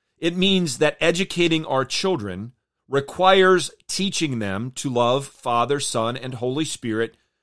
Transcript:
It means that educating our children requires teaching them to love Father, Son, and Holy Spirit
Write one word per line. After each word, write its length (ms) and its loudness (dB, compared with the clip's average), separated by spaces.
It 180 -2
means 440 2
that 200 0
educating 640 0
our 200 -2
children 680 -4
requires 840 4
teaching 520 -2
them 360 -4
to 140 -6
love 360 2
Father, 540 0
Son, 380 -2
and 160 -10
Holy 320 -4
Spirit 500 -6